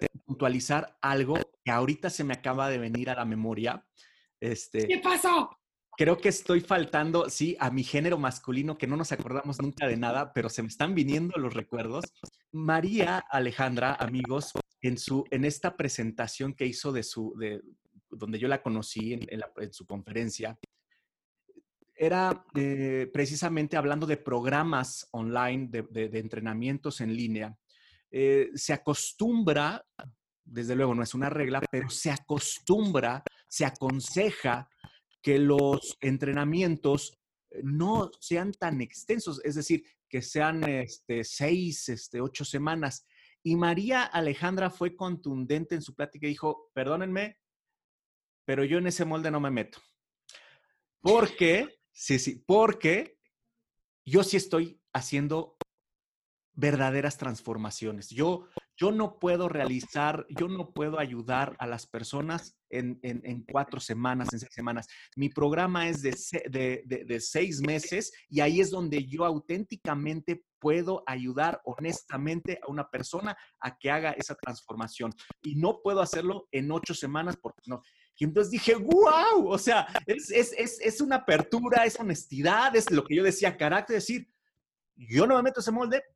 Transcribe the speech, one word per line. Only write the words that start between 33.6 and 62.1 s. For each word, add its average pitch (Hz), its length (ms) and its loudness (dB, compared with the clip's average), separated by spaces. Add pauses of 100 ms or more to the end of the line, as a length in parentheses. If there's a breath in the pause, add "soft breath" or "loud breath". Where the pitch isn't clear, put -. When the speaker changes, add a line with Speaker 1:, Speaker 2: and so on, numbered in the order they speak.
Speaker 1:
aconseja 131 1040 0 (540 loud breath)
que 139 160 6
los 143 600 4
entrenamientos, 143 1160 0 (340)
eh, - 120 -14
no 170 480 0 (100)
sean 180 320 -2
tan 160 280 -2
extensos, 160 640 -4
es 147 100 -2
decir, 160 300 0 (240 soft breath)
que 123 120 -4
sean, 156 480 0
este, 123 540 -4
seis, 165 680 -2
este, 120 320 -6
ocho 135 240 -6
semanas. 147 640 -4 (380 soft breath)
Y 165 100 2
María 185 480 2
Alejandra 175 680 0
fue 180 260 -4
contundente 156 800 -4
en 151 60 -4
su - 120 -16
plática 147 320 -8
y 147 40 -2
dijo, 151 440 -4
"Perdónenme, 185 640 -4 (1080)
pero 135 200 0
yo 160 140 2
en 180 100 0
ese 175 160 0
molde 160 260 -2
no 151 80 0
me 139 140 0
meto". 113 260 -4 (1200 loud breath)
Porque, 202 680 4 (240)
sí, - 260 0
sí, 127 280 -6
porque 214 720 4 (840)
yo 185 200 6
sí 196 120 2
estoy 170 440 0 (120)
haciendo 147 640 -2 (1000)
verdaderas 139 600 0
transformaciones. 110 920 -8
Yo, 165 360 -2 (300 loud breath)
yo 196 160 2
no 220 260 -2
puedo 175 300 0
realizar, 143 800 -2
yo 170 200 -4
no 185 240 -8
puedo 156 260 -4
ayudar 127 600 -2
a 123 80 -6
las 117 200 -8
personas 143 720 -6 (100)